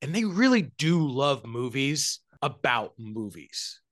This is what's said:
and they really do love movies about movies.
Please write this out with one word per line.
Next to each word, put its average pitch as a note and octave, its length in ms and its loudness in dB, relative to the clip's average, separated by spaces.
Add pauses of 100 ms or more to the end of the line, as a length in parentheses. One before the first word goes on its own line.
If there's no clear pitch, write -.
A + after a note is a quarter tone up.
and C#3+ 120 -6
they A3 100 0
really G#3+ 540 4
do D#3+ 300 4
love C3+ 380 0
movies B2+ 760 -2 (220)
about B2 560 0
movies. G#2+ 840 -10 (100)